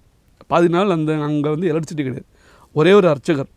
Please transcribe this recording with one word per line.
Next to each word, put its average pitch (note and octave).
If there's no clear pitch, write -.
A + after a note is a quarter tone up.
பாதி E3+
நாள் F3+
அந்த, D#3
அங்க D3
வந்து D#3
எலக்ட்ரிசிட்டி D#3+
கிடையாது. C#3
ஒரே D#3
ஒரு G3
அர்ச்சகர், C#3